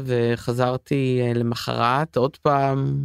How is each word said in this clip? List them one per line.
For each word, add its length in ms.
וחזרתי, 1160
אה, 120
למחרת, 840
עוד 200
פעם 680